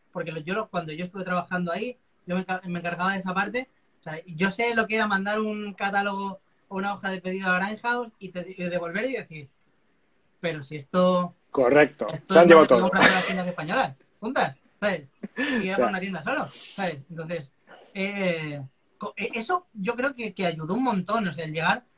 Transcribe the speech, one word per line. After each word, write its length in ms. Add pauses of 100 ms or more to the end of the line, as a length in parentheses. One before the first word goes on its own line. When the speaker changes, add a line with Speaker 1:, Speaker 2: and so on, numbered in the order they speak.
(120)
Speaker 1:
porque 200
lo, 80
yo 140
lo, 140
cuando 240
yo 120
estuve 200
trabajando 480
ahí, 260 (280)
yo 80
me 100
encar-, 240
me 120
encargaba 320
de 80
esa 140
parte. 360 (300)
O 20
sea, 240
yo 240
sé 240
lo 120
que 100
era 100
mandar 340
un 340
catálogo 640 (280)
o 80
una 180
hoja 160
de 100
pedido 280
a 100
Grindhouse 600
y 120
te, 260
y 80
devolver 460
y 60
decir, 340 (880)
"Pero 220
si 140
esto 600 (140)
Speaker 2:
Correcto. 560
Speaker 1:
esto 280
Speaker 2:
Se 40
han 60
Speaker 1:
es 40
Speaker 2:
llevado 160
Speaker 1:
lo 40
que 80
Speaker 2:
todo. 60
Speaker 1:
compran 300
las 140
tiendas 220
españolas". 480 (300)
Juntas, 300 (240)
¿sabes? 280 (280)
Y 300
iba 100
Speaker 2:
Ya. 60
Speaker 1:
por 60
una 120
tienda 220
solo, 260 (260)
¿sabes? 240 (100)
Entonces, 440 (420)
eh, 640 (380)
co-, 180
eh, 180
eso 380
yo 220
creo 200
que, 200
que 120
ayudó 280
un 80
montón, 460
o 40
sea, 120
el 80
llegar, 320 (140)